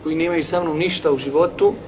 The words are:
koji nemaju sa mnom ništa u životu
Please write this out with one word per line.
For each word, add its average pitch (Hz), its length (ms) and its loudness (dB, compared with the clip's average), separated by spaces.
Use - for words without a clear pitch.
koji 156 120 -2
nemaju 165 280 0
sa 180 200 0
mnom 160 140 -2
ništa 180 340 0
u 139 60 2
životu 165 560 2